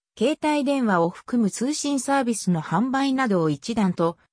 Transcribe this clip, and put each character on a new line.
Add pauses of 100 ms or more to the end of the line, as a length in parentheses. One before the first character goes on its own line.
(180)
携
帯
電
話
を
含
む
通
信
サ
ー
ビ
ス
の
販
売
な
ど
を
一
段
と (160)